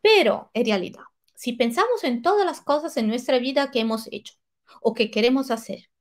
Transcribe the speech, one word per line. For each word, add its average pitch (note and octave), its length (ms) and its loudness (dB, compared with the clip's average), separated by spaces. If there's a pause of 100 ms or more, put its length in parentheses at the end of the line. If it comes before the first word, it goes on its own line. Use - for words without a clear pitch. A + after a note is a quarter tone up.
Pero, E4+ 540 4
en A#3 120 0
realidad, G3 360 -2 (320)
si - 200 -8
pensamos E4+ 500 0
en A#3+ 180 -2
todas F#4+ 240 2
las D#4 140 -6
cosas D4+ 360 -2
en A3+ 120 0
nuestra B3+ 300 0
vida C4+ 320 0
que B3 100 -2
hemos A3 320 -4
hecho - 220 -14 (480)
o A3 120 0
que G#3+ 160 0
queremos B3+ 400 2
hacer A3+ 400 -8 (100)